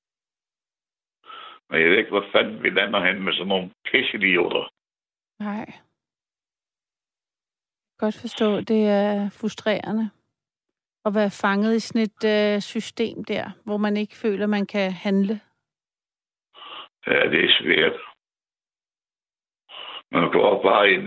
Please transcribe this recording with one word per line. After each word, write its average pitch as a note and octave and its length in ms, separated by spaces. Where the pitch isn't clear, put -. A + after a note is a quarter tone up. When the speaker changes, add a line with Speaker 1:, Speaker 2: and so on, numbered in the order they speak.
Speaker 1:
Men D#2 120
jeg E2 100
ved G2+ 80
ikke, G#2+ 120
hvor G2+ 220
fanden A2 300
vi - 80
lander G2 360
hen F#2 160
med F2+ 100
sådan F2 160
nogle F#2 220
pisseidioter. F#2+ 880
Speaker 2:
Nej. G#3 280
Godt G#3+ 220
forstå, G#3+ 400
det G#3+ 280
er G3+ 420
frustrerende G#3+ 720
at G#3 100
være G#3 160
fanget G#3 340
i A3 40
sådan A3+ 220
et, - 220
øh, G3+ 60
system - 640
der, G#3 260
hvor G#3 120
man G#3 200
ikke G#3 200
føler, G3+ 300
man G3+ 200
kan F#3+ 260
handle. G3 480
Speaker 1:
Ja, - 140
det - 120
er E2+ 160
svært. D#2+ 400
Man E2 220
går G2+ 300
bare G2+ 280
i F#2+ 40
en G2 120